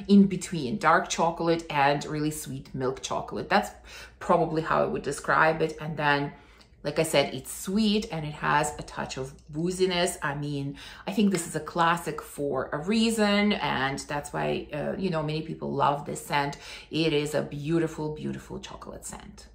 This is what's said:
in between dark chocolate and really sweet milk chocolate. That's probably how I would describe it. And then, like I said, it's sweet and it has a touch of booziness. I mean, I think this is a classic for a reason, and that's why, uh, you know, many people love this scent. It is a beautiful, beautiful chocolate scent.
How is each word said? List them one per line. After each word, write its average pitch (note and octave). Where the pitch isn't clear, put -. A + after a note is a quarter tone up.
in G3+
between E3+
dark E3+
chocolate E3
and D3
really D3+
sweet C#3
milk B2+
chocolate. -
That's G3+
probably E3
how D3
I -
would C#3+
describe D#3
it. D#3
And D#3
then, C#3+
like D3
I -
said, C#3+
it's C3
sweet G#3
and D#3
it D3+
has D3
a -
touch -
of C3+
booziness. F3+
I C#3+
mean, C#3+
I F#3
think G3+
this E3+
is -
a -
classic E3+
for C#3
a D3+
reason, G#3
and C#3
that's D3
why, D3+
uh, C#3+
you F#3
know, D#3
many D#3
people D#3
love C#3+
this -
scent. D3
It D#3
is D3
a C#3+
beautiful, D3+
beautiful C#3
chocolate -
scent. -